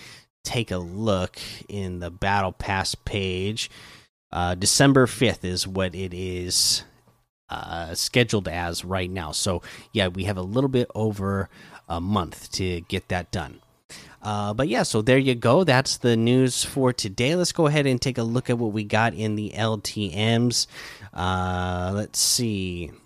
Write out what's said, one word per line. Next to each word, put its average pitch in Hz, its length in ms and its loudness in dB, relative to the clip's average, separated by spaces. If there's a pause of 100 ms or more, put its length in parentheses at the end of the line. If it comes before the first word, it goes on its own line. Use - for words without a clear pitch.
(440)
take - 280 -4
a 92 80 -2
look 92 580 -2 (320)
in 92 300 -6
the 87 100 -8
Battle 98 420 0
Pass 95 440 -4
page. 98 720 -4 (640)
Uh, 90 240 -2
December 135 500 6
fifth 113 400 0
is 90 220 -2
what 95 260 -2
it 92 220 -8
is, 90 680 -2 (680)
uh, 82 440 -8
scheduled 113 540 2
as 85 360 -4
right 92 280 -4
now. 85 200 -6
So, 90 300 -2 (300)
yeah, 101 160 2
we 92 160 -4
have 98 140 -2
a 92 40 -4
little 110 260 0
bit 127 280 0
over 98 520 -2 (400)
a 82 140 -4
month 92 520 -2
to 90 280 -2
get - 280 -6
that 90 200 -4
done. 80 320 -8 (600)
Uh, 104 320 -2
but, 131 120 0
yeah, 214 140 0
so 113 220 0
there 127 160 6
you 131 160 2
go. 123 280 4
That's 131 340 2
the 120 200 4
news 123 480 4
for 131 260 2
today. 120 440 0
Let's 180 160 0
go 160 160 4
ahead 147 180 4
and 127 160 2
take 127 160 0
a 120 60 0
look 117 260 0
at 123 80 2
what 117 140 0
we 107 120 -2
got 110 300 2
in 104 220 -2
the 104 180 -4
L 110 240 0
T 101 380 -4
Ms. 117 500 2 (480)
Uh, 90 800 -2
let's 104 260 -4
see. 92 680 -2 (160)